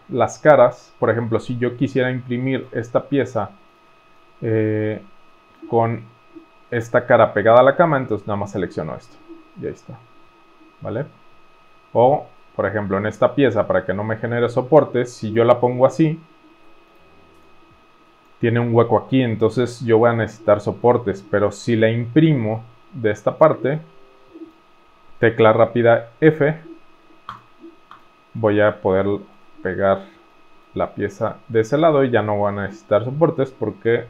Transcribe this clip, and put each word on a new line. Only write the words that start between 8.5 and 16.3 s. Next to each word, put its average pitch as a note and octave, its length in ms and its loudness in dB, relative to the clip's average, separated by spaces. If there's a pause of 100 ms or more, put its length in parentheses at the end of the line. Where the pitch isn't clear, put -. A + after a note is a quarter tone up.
selecciono E2+ 440 -6
esto. - 220 -20 (420)
Y - 60 -12
ahí - 80 -8
está. - 220 -20 (840)
¿Vale? D3+ 240 -8 (840)
O, - 360 2 (280)
por G2 100 -2
ejemplo, G2 320 -2
en G#2 100 -2
esta A#2+ 260 -2
pieza, G#2+ 320 0
para F#2 200 -2
que F#2+ 80 -6
no G2+ 100 -6
me A2 140 -6
genere A#2+ 320 -4
soportes, B2+ 640 0
si A2 200 -10
yo A2+ 120 2
la A#2+ 160 4
pongo B2 260 0
así, D#3+ 340 0 (2250)